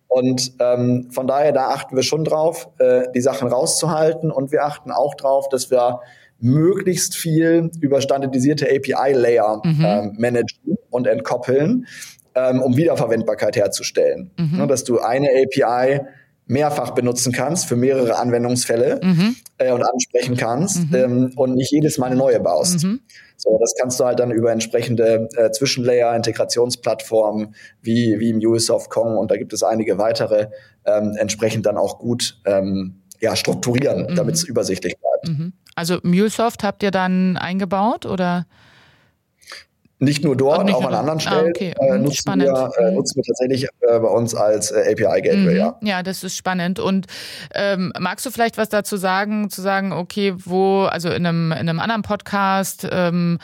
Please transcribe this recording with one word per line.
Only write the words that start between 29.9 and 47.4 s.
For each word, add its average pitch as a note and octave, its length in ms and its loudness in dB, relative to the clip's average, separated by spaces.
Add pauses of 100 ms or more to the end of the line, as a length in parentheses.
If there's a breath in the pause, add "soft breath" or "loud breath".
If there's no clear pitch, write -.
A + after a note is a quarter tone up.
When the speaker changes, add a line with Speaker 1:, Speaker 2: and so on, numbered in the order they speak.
Speaker 1:
weitere, A2 500 0 (380 loud breath)
ähm, G#2 320 0
entsprechend A2 480 -2
dann G#2 100 2
auch F#2+ 220 -2
gut, A#2+ 480 -4
ähm, G2 560 -2 (180)
ja, A2 160 0
strukturieren, A#2+ 760 -2
Speaker 2:
Mhm. F3 60 -2
Speaker 1:
damit's A2+ 260 -2
übersichtlich G2 540 -4
bleibt. - 420 -4
Speaker 2:
Mhm. E3+ 140 -8 (240)
Also E3+ 260 -2
MuleSoft G#3+ 640 0
habt G3+ 180 -4
ihr G3+ 80 0
dann F#3 460 0
eingebaut, G3 680 -2
oder? F3+ 400 -2 (1500 loud breath)
Speaker 1:
Nicht D3 220 2
nur C#3 140 2
dort, C#3 240 2
Speaker 2:
Auch - 20 0
nicht G3 140 2
Speaker 1:
auch B2+ 60 2
Speaker 2:
nur B2+ 140 -2
Speaker 1:
an A#2 100 0
Speaker 2:
dort. D#3 120 0
Speaker 1:
anderen - 0 -
Speaker 2:
Ah, - 20 -2
Speaker 1:
Stellen, - 360 2
Speaker 2:
okay. F3+ 240 -6
Speaker 1:
äh, C3+ 160 4
Speaker 2:
Mhm, C3 80 2
Speaker 1:
nutzen D3 140 0
Speaker 2:
spannend. C#3 280 0
Speaker 1:
wir, C3 320 0
äh, F#2 120 4
Speaker 2:
Mhm. F#2+ 80 0
Speaker 1:
nutzen - 180 -4
wir C3 80 -2
tatsächlich, B2+ 400 -2
äh, A#2 340 0
bei A2+ 100 2
uns A#2 240 0
als, G#2+ 380 0
äh, G#2 220 2
A-P-I-Gateway, A2 600 2
Speaker 2:
Mhm. - 20 2
Speaker 1:
ja. - 260 0
Speaker 2:
Ja, F#3+ 220 -2
das F#3 180 -8
ist F#3 140 -8
spannend. F3+ 420 -2
Und, F#3+ 300 -2 (440 loud breath)